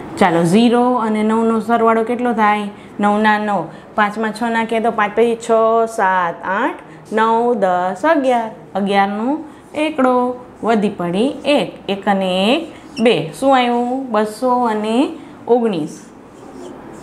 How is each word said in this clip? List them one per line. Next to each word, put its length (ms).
ચાલો, 260
ઝીરો 500
અને 280
નવનો 380
સરવાળો 420
કેટલો 300
થાય? 360
નવના 380
નવ. 260
પાંચમાં 380
છ 100
નાખીએ 380
તો 100
પાંચ 260
પછી 200
છ, 120
સાત, 440
આઠ, 300
નવ, 420
દસ, 500
અગિયાર. 460
અગિયારનો 640
એકડો, 680
વધી 260
પડી 380
એક. 460
એક 180
અને 460
એક 180
બે. 380
શું 180
આવ્યું? 520
બસો 540
અને 440
ઓગણીસ. 560